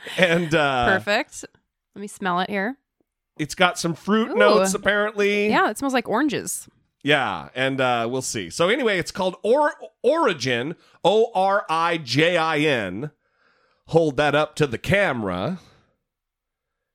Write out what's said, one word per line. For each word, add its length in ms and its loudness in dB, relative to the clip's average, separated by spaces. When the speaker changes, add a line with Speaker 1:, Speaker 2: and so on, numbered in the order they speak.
Speaker 1:
And, 360 2
uh, 320 2
Speaker 2:
Perfect. 460 -4
Let 60 -14
me 80 -10
smell 320 -4
it 100 -4
here. 260 -4
Speaker 1:
it's 160 -6
got 240 2
some 160 -2
fruit 360 0
Speaker 2:
Ooh. 40 -4
Speaker 1:
notes, 400 4
apparently. 720 0
Speaker 2:
Yeah, 220 2
it 80 -8
smells 160 -2
like 140 -2
oranges. 600 -4
Speaker 1:
Yeah, 500 0
and, 260 -2
uh, 300 0
we'll 100 -4
see. 300 -6
So 180 0
anyway, 300 0
it's 140 -6
called 320 -4
Or-, 300 2
Origin, 720 0
O 300 4
R 360 2
I 280 0
J 380 2
I 220 0
N. 540 -2
Hold 280 2
that 180 2
up 220 0
to 100 0
the 120 -4
camera. 840 -2